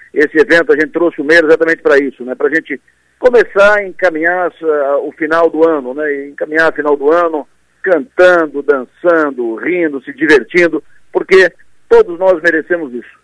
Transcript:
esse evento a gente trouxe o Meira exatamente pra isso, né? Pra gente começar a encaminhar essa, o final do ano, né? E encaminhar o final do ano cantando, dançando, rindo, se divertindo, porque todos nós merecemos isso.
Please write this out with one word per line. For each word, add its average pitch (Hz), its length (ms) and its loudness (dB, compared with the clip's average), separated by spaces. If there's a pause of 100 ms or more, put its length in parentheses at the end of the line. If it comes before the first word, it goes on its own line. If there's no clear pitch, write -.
(140)
esse 147 240 0
evento 151 360 2
a - 20 2
gente 147 160 -2
trouxe 165 300 -2
o - 20 -8
Meira 156 240 0
exatamente 160 340 0
pra 147 160 2
isso, 135 280 -4
né? 127 100 -10
Pra 147 140 -4
gente 143 320 -6 (380)
começar 202 580 2
a 202 80 -4
encaminhar 175 680 -2
essa, 147 460 -2
o 139 160 -6
final 165 360 0
do 160 160 0
ano, 139 280 -2
né? 147 180 -6
E 143 200 -8
encaminhar 156 380 -2
o 151 60 -4
final 147 220 0
do 143 120 0
ano 160 380 0 (340)
cantando, 165 800 2
dançando, 135 960 -2
rindo, 147 480 -4
se 147 100 -14
divertindo, 160 680 0 (260)
porque 185 440 2 (340)
todos 180 320 4
nós 185 220 2
merecemos 160 520 -2
isso. - 300 -16